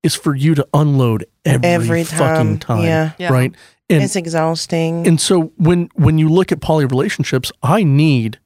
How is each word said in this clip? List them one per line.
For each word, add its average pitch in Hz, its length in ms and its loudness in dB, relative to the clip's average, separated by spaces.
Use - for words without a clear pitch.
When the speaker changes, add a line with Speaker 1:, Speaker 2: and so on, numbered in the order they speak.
Speaker 1:
is 160 120 0
for 147 200 -2
you 147 200 2
to 139 180 0
unload 135 540 0
every 127 240 2
Speaker 2:
Every 170 360 0
Speaker 1:
fucking 156 560 0
Speaker 2:
time. 117 180 -4
Speaker 1:
time, 170 60 0
Speaker 2:
Yeah. 160 340 0
Speaker 3:
Yeah. 175 140 -2
Speaker 1:
right? 127 220 0
And 160 140 4
Speaker 2:
It's 190 120 -4
exhausting. 165 880 -2
Speaker 1:
and 165 120 2
so 165 380 0
when, 175 380 0
when 160 240 2
you 156 100 2
look 180 240 2
at 156 80 -4
poly 156 240 0
relationships, 131 680 -2
I 190 220 2
need 139 600 2